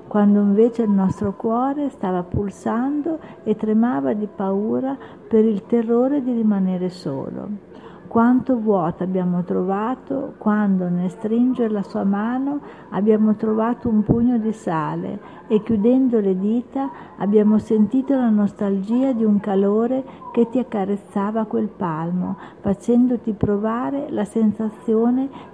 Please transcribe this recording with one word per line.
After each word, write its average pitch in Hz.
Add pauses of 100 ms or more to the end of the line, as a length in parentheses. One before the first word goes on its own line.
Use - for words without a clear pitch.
quando 208
invece 220
il 214
nostro 196
cuore 262
stava 185
pulsando 240 (240)
e 214
tremava 240
di 208
paura 220 (320)
per 220
il 208
terrore 233
di 247
rimanere 190
solo. - (420)
Quanto 247
vuoto 190
abbiamo 180
trovato 208
quando, 202
nel 180
stringere 240
la 208
sua 208
mano, 254 (300)
abbiamo 214
trovato 226
un 214
pugno 233
di 220
sale 170 (280)
e, 214
chiudendo 233
le 190
dita, 240 (300)
abbiamo 214
sentito 226
la 247
nostalgia 208
di 226
un 208
calore 214 (280)
che 233
ti 254
accarezzava 208
quel 220
palmo, 180 (240)
facendoti 240
provare 226
la 208
sensazione 226 (260)